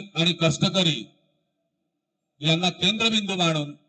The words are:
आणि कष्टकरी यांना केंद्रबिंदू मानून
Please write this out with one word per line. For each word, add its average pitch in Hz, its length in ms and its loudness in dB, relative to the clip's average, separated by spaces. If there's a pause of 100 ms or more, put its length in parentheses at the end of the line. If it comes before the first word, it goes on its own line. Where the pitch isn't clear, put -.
(160)
आणि 170 180 2
कष्टकरी 165 720 0 (1400)
यांना 165 300 2
केंद्रबिंदू 208 640 0
मानून 156 380 0 (160)